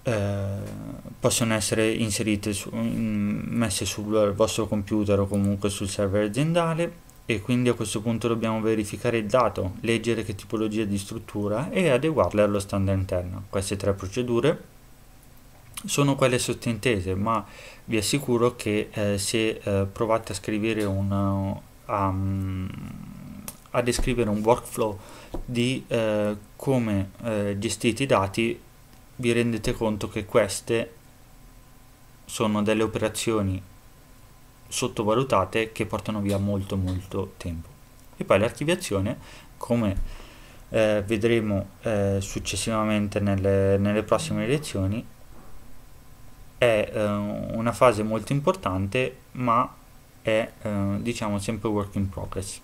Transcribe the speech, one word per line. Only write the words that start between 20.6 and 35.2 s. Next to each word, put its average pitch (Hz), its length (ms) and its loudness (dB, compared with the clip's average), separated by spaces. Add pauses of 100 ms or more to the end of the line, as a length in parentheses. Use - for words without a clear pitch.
un, 98 260 0
eh, 98 500 0 (260)
a, 101 260 0
mm, 95 560 -2 (1040)
a 127 100 2
descrivere 120 480 2
un 104 80 2
workflow 110 580 2 (480)
di, 123 440 0
eh, 107 480 0 (180)
come, 107 560 0 (140)
eh, 104 340 0
gestite 113 460 0
i - 20 0
dati, 113 540 2 (560)
vi 117 160 2
rendete 117 400 2
conto 107 360 -2
che 104 160 -4
queste 113 680 0 (1300)
sono 107 380 0
delle 107 200 2
operazioni 107 800 0 (1080)
sottovalutate 110 1040 0